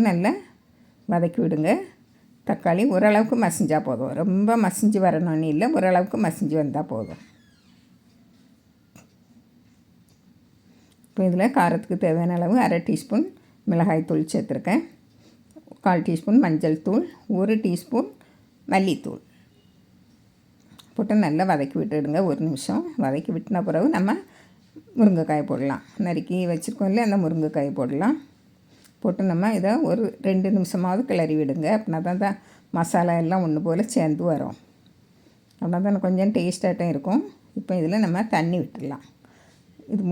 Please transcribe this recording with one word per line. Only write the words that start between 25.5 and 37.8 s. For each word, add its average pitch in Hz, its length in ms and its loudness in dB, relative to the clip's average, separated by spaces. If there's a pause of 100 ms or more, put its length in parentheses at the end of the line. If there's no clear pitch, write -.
நறுக்கி 175 320 -4 (140)
வச்சுருக்கோம் 190 380 -2
இல்லையா, 226 180 2
அந்த 202 160 2
முருங்கைக்காயை 156 560 0
போடலாம். 143 360 0 (840)
போட்டு 190 300 0
நம்ம 185 260 0
இதை 185 140 0 (180)
ஒரு 196 140 0 (240)
ரெண்டு 190 280 2
நிமிஷமாவது 185 540 0
கிளறி 160 320 0
விடுங்க. 151 340 -2
அப்படின்னா 175 320 -4
தான் 180 120 -2
இந்த 196 120 0 (460)
மசாலா 170 460 2
எல்லாம் 180 240 0
ஒன்று 156 200 -2
போல் 180 280 0
சேர்ந்து 160 360 0
வரும், 139 260 -4 (1000)
அப்படின்னா 175 260 -2
தான் 202 220 2
கொஞ்சம் 190 320 2
டேஸ்டாட்டம் 175 560 -2
இருக்கும். 190 260 0 (400)
இப்போ 185 200 -4